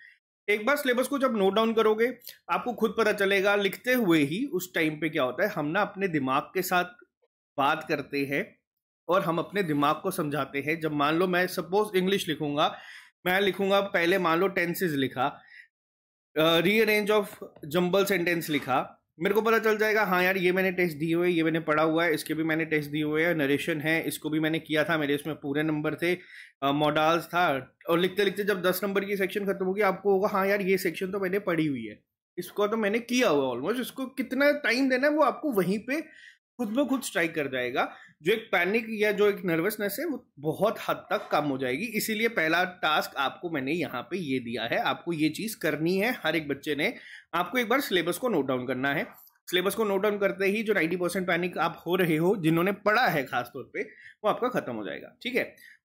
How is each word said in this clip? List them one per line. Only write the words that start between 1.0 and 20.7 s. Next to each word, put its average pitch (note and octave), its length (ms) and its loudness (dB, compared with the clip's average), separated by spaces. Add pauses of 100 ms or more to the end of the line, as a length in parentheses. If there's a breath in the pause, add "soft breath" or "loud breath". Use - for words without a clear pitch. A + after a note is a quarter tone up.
को C#4 100 -2
जब A#3+ 180 0
नोट G3 180 4
डाउन A3+ 200 2
करोगे, A3 440 2 (320 loud breath)
आपको F#3 220 -2
खुद G#3+ 260 0
पता G#3+ 140 4
चलेगा G3+ 440 2
लिखते G3+ 360 0
हुए F#3+ 260 4
ही D#3 280 0
उस F3+ 280 -6
टाइम D#3 260 0
पे E3 80 -2
क्या D3+ 140 -2
होता D3 220 0
है। G#3 60 0
हम D#3 160 -4
ना F3 140 0
अपने G3 280 -2
दिमाग C#3+ 340 0
के F#3 200 -4
साथ F3+ 220 0 (720)
बात D3+ 300 0
करते C#3+ 360 -2
हैं C#3+ 340 -4 (500)
और F#3 140 2
हम E3+ 160 0
अपने F3+ 240 -4
दिमाग D3+ 400 2
को F#3+ 80 -2
समझाते C#3+ 500 -4
हैं। D#3 200 -2
जब D#3 120 -2
मान D3 220 2
लो F3+ 120 2
मैं F3+ 200 2
सपोज F3+ 500 -2
इंग्लिश F#3 320 0
लिखूंगा, D3+ 500 -2 (480 loud breath)
मैं F#3 140 2
लिखूंगा G3 400 2
पहले F#3+ 380 2
मान E3 200 2
लो F#3+ 100 2
tenses F3 480 -2
लिखा, C3 300 0 (1080 loud breath)
अ, E3 240 4
rearrange G#3+ 500 2
of G#3 160 4 (500)
jumble F3+ 300 4
sentence E3+ 440 0
लिखा, C#3+ 460 -2 (240)
मेरे G3+ 140 2
को G#3+ 80 4
पता A3+ 160 4
चल G#3+ 200 2
जाएगा, G#3+ 260 2
हाँ F3+ 180 2
यार F#3+ 140 2
ये F3+ 160 2
मैंने F#3+ 200 2